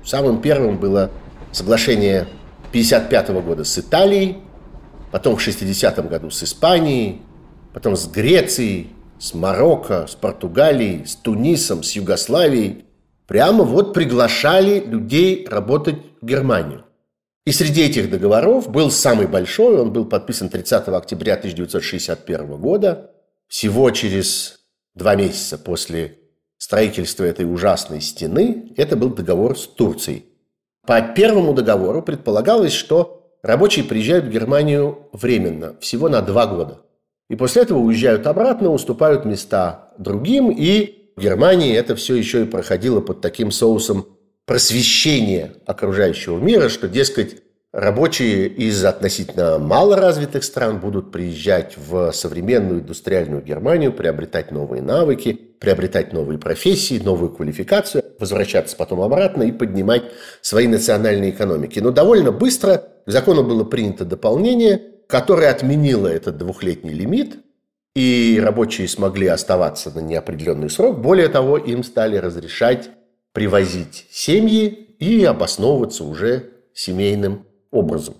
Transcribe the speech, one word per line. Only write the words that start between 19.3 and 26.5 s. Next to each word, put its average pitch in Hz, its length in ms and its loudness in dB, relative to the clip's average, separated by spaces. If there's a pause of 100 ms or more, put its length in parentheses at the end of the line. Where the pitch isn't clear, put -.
он 113 140 2
был 110 120 -2
подписан 104 440 -4
тридцатого 92 500 -2
октября 92 380 -2
тысяча 87 220 -8
девятьсот 87 260 -4
шестьдесят 85 400 -8
первого 73 340 -8
года, 180 540 0 (340)
всего 113 460 2
через - 680 -4 (380)
два 98 180 2
месяца 95 420 -2
после 82 600 -8 (400)